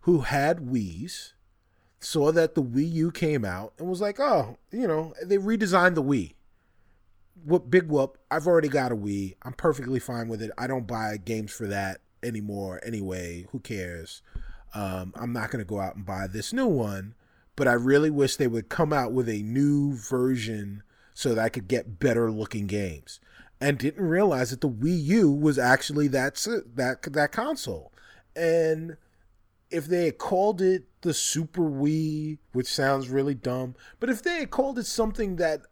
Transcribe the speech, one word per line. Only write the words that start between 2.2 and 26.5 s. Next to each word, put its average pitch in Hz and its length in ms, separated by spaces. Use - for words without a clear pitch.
that 160 240
the 151 80
Wii 131 300
U 165 180
came 151 320
out 95 340
and 170 120
was 180 100
like, 208 200
"Oh, 175 380
you 233 160
know," 160 340
they 185 160
redesigned 190 580
the 156 80
Wii. 131 320
Whoop, 151 260
big 170 200
whoop. 139 280
I've 151 160
already 165 220
got 131 220
a 117 40
Wii. 101 480
I'm 127 100
perfectly 131 460
fine 117 300
with 110 120
it. 110 160
I 127 100
don't 127 200
buy 110 300
games 107 340
for 110 160
that 98 320
anymore 101 600
anyway. 92 680
Who 123 80
cares? 87 640
Um, 92 420
I'm 120 180
not 120 180
gonna 113 140
go 101 140
out 95 160
and 101 100
buy 98 220
this 101 260
new 262 140
one, 107 480
but 135 120
I 123 60
really 139 380
wish 139 240
they 135 120
would 113 220
come 151 240
out 123 180
with 127 160
a 104 140
new 143 520
version 110 880
so 123 180
that 110 100
I 113 60
could 104 180
get 110 320
better 117 320
looking 107 360
games. 92 520
And 139 200
didn't 156 280
realize 156 440
that 131 100
the 147 80
Wii 147 360
U 180 260
was 147 260
actually 135 520
that 131 240
s-, 220 280